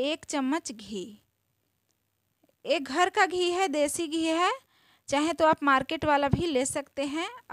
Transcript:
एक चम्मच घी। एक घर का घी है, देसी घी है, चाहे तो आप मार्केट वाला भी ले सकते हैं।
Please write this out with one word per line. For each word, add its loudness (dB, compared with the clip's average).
एक -2
चम्मच -2
घी। -12
एक 0
घर 2
का 2
घी 0
है, 0
देसी 0
घी -2
है, 2
चाहे 0
तो 2
आप 4
मार्केट 0
वाला 4
भी 0
ले 0
सकते -6
हैं। -4